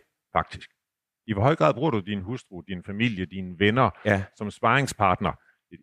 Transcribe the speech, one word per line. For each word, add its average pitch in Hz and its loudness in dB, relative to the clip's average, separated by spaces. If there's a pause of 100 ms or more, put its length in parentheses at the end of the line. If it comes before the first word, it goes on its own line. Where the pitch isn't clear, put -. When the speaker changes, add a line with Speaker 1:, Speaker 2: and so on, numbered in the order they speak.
(320)
Speaker 1:
faktisk. - -4 (560)
Speaker 2:
I 110 -4
hvor 98 0
høj 147 4
grad 151 4
bruger 143 0
du 110 0
din 101 -6
hustru, 95 -12
din 90 -10
familie, 101 -2
dine 90 -10
venner 107 4 (140)
Speaker 1:
Ja. 98 2 (120)
Speaker 2:
som 104 -8
sparringspartner? 107 0 (500)